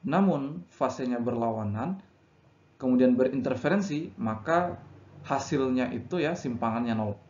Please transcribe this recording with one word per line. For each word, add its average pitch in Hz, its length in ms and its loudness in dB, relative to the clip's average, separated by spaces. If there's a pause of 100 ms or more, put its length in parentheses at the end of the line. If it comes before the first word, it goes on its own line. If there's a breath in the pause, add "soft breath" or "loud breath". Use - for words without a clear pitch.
namun 160 640 2
fasenya 123 480 -2
berlawanan, 117 800 -2 (760)
kemudian 127 400 6
berinterferensi, 143 1040 0
maka 160 560 0 (480)
hasilnya 131 720 0
itu 180 240 -4
ya 160 160 0
simpangannya 117 560 -2
nol. 107 240 -2 (140)